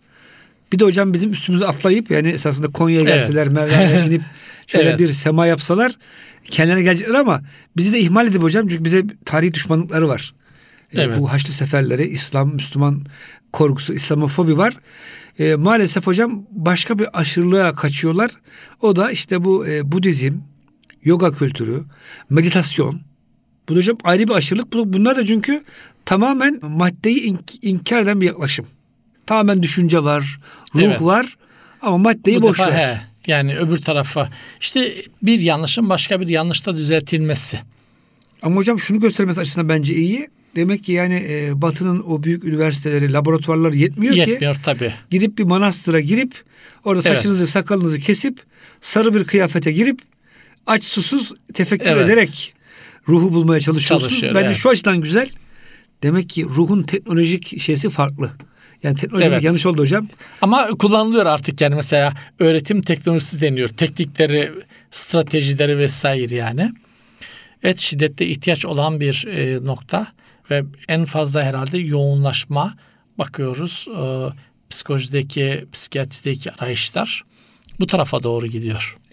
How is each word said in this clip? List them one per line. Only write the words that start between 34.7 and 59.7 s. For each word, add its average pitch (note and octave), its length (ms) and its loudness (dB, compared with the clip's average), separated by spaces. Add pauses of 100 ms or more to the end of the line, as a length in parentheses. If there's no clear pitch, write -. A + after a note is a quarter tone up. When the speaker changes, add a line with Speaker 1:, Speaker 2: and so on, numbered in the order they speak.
Speaker 2:
bir A3 180 4
yanlışın E3 480 0
başka F#3 320 -2
bir F3+ 80 -4
yanlışla E3 480 -2
düzeltilmesi. D#3 840 -2 (840)
Speaker 1:
Ama E3+ 140 2
hocam G3+ 220 2
şunu G3+ 220 0
göstermesi F#3+ 400 0
açısından D#3+ 280 -4
bence D#3 260 0
iyi. G#3 340 -2 (280)
Demek F#3+ 280 0
ki F3+ 80 -4
yani, F3+ 360 0
e, D3 340 -4
Batı'nın F3 460 -2
o D#3 140 -2
büyük E3+ 220 -2
üniversiteleri, D3 680 0
laboratuvarları D#3+ 640 2
yetmiyor F#3+ 380 2
ki. F3 160 4
Speaker 2:
Yetmiyor D3 320 0
tabii. A#2+ 300 -2 (180)
Speaker 1:
Gidip G3+ 280 0
bir G#3+ 60 0
manastıra F3+ 560 2
girip A3+ 340 -2 (500)
orada F#3+ 240 0
Speaker 2:
Evet. D3+ 80 4
Speaker 1:
saçınızı, F3+ 300 2
sakalınızı E3+ 540 0
kesip G#3 400 -2 (400)
sarı A3 340 0
bir G#3 100 2
kıyafete F3 480 0
girip A#3+ 260 0 (680)
aç A3 180 0
susuz A#3+ 480 -4 (220)
tefekkür F#3 320 -2
Speaker 2:
Evet. D3 200 4
Speaker 1:
ederek G#3+ 480 2 (540)
ruhu E3+ 240 4
bulmaya E3 280 4
çalışıyorsunuz. D3+ 520 0
Speaker 2:
Çalışıyor, - 220 -2
Speaker 1:
Bence G3 120 2
Speaker 2:
evet. G#3 100 0
Speaker 1:
şu - 120 2
açıdan G3 320 2
güzel. G3 300 0 (720)
Demek F3 280 0
ki D#3 140 -4
ruhun E3 380 2
teknolojik F3 800 -2
şeysi D3+ 300 -2
farklı. C#3 400 -4 (520)
Yani C#3+ 140 0
teknolojik F3 360 0
Speaker 2:
Evet. C3+ 100 0
Speaker 1:
yanlış D#3+ 240 2
oldu D#3+ 160 2